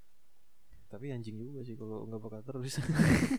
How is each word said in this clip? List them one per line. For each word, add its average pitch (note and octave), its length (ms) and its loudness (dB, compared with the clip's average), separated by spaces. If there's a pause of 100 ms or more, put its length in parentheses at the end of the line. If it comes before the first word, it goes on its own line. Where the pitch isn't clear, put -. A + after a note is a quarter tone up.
(880)
Tapi B2+ 240 -6
anjing A2 260 -4
juga C3 240 -6
sih A#2+ 140 -6
kalau A2 300 -4
nggak A2 180 -4
peka A2 200 -6
terus. C3+ 380 -2 (580)